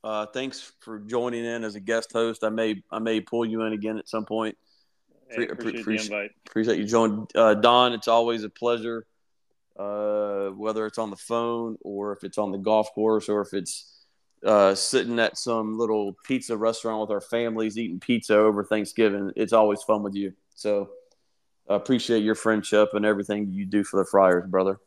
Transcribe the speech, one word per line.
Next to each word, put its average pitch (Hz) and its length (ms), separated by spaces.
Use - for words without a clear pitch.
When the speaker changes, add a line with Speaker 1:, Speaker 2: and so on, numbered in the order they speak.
Speaker 1:
uh, 107 240
thanks 127 540
for 110 200
joining 117 440
in 117 200
as 104 100
a 104 60
guest 113 320
host. 117 300
I 110 60
may, 110 420
I 107 80
may 113 220
pull 117 240
you 113 180
in 110 120
again 107 240
at - 100
some 110 160
point. 110 320
Speaker 2:
Hey, 120 80
Speaker 1:
Pre-, 120 120
Speaker 2:
appreciate 113 260
the 117 80
Speaker 1:
appreciate 107 300
Speaker 2:
invite. 104 180
Speaker 1:
appreciate 110 320
you 104 80
joining. 110 480
Uh, 110 200
Don, 120 380
it's 113 160
always 117 360
a 107 40
pleasure, 117 560
uh, 104 720
whether 107 380
it's 107 100
on 110 140
the 101 60
phone 117 680
or 101 300
if 101 120
it's 98 140
on 104 120
the 98 80
golf 107 360
course 110 340
or 104 140
if 101 100
it's, - 400
uh, 101 280
sitting 117 440
at 113 180
some 110 400
little 107 380
pizza 120 320
restaurant 113 460
with 107 80
our 101 100
families 110 560
eating 101 240
pizza 117 380
over 104 260
Thanksgiving. 101 720
It's 107 160
always 107 300
fun 107 200
with 98 120
you. 98 180
So 101 360
I 98 60
appreciate 113 480
your 107 140
friendship 107 580
and 104 100
everything 104 480
you 98 140
do 101 180
for - 140
the 95 80
Friars, 92 420
brother. 95 380